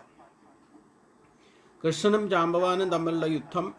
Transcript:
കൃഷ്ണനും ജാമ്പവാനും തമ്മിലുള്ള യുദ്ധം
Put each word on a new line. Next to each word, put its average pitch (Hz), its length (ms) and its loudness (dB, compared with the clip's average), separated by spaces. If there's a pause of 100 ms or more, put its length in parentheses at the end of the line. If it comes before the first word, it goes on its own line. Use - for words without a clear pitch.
(1800)
കൃഷ്ണനും 208 460 2
ജാമ്പവാനും 180 640 2
തമ്മിലുള്ള 165 320 0
യുദ്ധം 160 400 -4 (120)